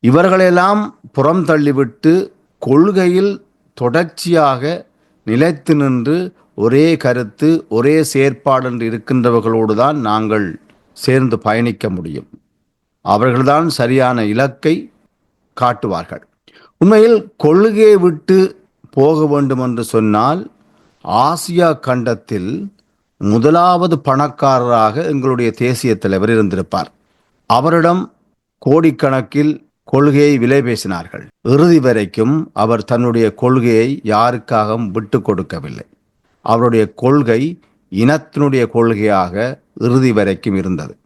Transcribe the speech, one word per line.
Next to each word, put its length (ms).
இவர்களெல்லாம் 760
புறம் 320
தள்ளிவிட்டு 680
கொள்கையில் 720
தொடர்ச்சியாக 840
நிலைத்து 480
நின்று 420
ஒரே 280
கருத்து, 520
ஒரே 340
செயற்பாடு 640
என்று 180
இருக்கின்றவர்களோடு 920
தான் 240
நாங்கள் 480
சேர்ந்து 420
பயணிக்க 500
முடியும். 380
அவர்கள்தான் 640
சரியான 560
இலக்கை 500
காட்டுவார்கள். 640
உண்மையில் 360
கொள்கையை 600
விட்டு 400
போக 360
வேண்டும் 360
என்று 220
சொன்னால் 560
ஆசியா 500
கண்டத்தில் 720
முதலாவது 800
பணக்காரராக 960
எங்களுடைய 480
தேசிய 420
தலைவர் 360
இருந்திருப்பார். 580
அவரிடம் 540
கோடிக்கணக்கில் 920
கொள்கையை 500
விலை 240
பேசினார்கள். 600
இறுதி 340
வரைக்கும் 560
அவர் 300
தன்னுடைய 500
கொள்கையை 560
யாருக்காகவும் 840
விட்டு 320
கொடுக்கவில்லை. 640
அவருடைய 380
கொள்கை 460
இனத்தினுடைய 760
கொள்கையாக 680
இறுதி 320
வரைக்கும் 460
இருந்தது. 360